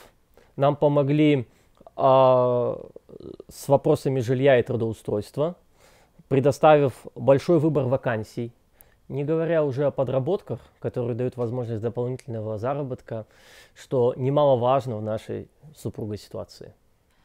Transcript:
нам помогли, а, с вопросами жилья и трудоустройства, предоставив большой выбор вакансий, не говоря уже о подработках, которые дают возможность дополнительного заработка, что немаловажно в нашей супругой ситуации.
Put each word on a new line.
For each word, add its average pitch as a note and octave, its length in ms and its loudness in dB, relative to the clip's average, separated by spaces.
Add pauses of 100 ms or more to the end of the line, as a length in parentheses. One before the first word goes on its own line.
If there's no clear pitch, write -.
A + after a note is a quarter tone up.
(560)
нам C#3 220 0
помогли, C#3+ 680 2 (500)
а, B2 800 4 (720)
с - 180 -16
вопросами C3+ 540 2
жилья C3 360 4
и A#2 60 4
трудоустройства, A2+ 960 -4 (720)
предоставив C#3 640 4 (200)
большой C#3 460 2
выбор C#3+ 260 0
вакансий, A#2+ 680 -4 (560)
не C3+ 160 -6
говоря D#3+ 400 -2
уже C#3+ 200 -4
о C3+ 60 0
подработках, C3 680 -4 (180)
которые B2 360 -6
дают B2 200 -4
возможность A#2 460 -6
дополнительного A2+ 760 -8
заработка, B2 680 -8 (480)
что B2+ 420 -2
немаловажно C3 840 0
в G#2+ 40 -8
нашей G#2+ 480 -8 (260)
супругой G#2+ 420 -10
ситуации. - 560 -16 (520)